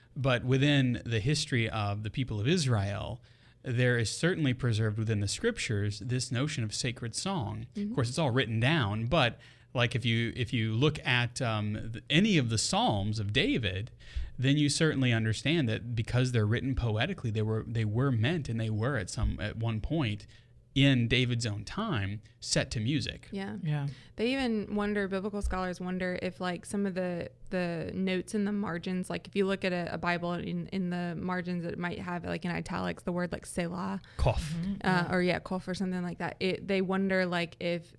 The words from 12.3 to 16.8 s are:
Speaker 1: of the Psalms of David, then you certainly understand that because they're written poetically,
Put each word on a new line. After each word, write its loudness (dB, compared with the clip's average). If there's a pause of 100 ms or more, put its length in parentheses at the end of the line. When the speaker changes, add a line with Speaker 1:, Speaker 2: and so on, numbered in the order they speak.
Speaker 1:
of 4
the 2
Psalms 2
of -2
David, 0 (480)
then 4
you 4
certainly 2
understand 2
that -2
because 2
they're 4
written 0
poetically, 0